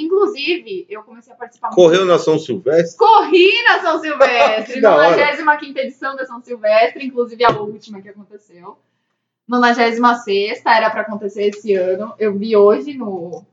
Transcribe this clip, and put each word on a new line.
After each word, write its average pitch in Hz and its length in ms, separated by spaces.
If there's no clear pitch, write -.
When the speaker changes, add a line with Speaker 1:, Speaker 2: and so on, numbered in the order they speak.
Speaker 1:
inclusive, 294 880
eu 214 140
comecei 233 280
a - 40
participar 233 340
Speaker 2:
Correu 180 300
Speaker 1:
muito. 185 100
Speaker 2:
na 165 80
São 156 200
Silvestre? 143 600
Speaker 1:
Corri 403 500
na 370 160
São 320 200
Silvestre, 240 680
Speaker 2:
<laughs> 247 80
Que 220 60
da 208 140
hora. 156 180
Speaker 1:
nonagésima 294 440
quinta 294 240
edição 269 360
da 254 100
São 240 160
Silvestre, 226 640
inclusive 240 380
a - 60
última 208 520
que 208 60
aconteceu. 196 680
Nonagésima 240 680
sexta, 220 580
era 220 160
pra 214 120
acontecer 208 420
esse 208 300
ano. 185 440
Eu 208 180
vi 220 200
hoje 262 420
no 180 540